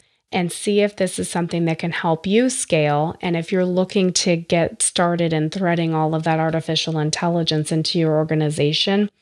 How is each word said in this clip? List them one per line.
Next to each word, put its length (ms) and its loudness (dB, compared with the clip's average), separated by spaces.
and 200 -2
see 300 0
if 140 0
this 220 -2
is 100 -4
something 380 -2
that 140 0
can 120 -4
help 360 -2
you 240 4
scale. 680 0
And 160 -2
if 160 -4
you're 140 2
looking 480 0
to 240 2
get 460 0
started 500 0
in 160 0
threading 460 0
all 180 0
of 100 -2
that 160 2
artificial 600 -2
intelligence 720 0
into 260 0
your 180 2
organization, 920 0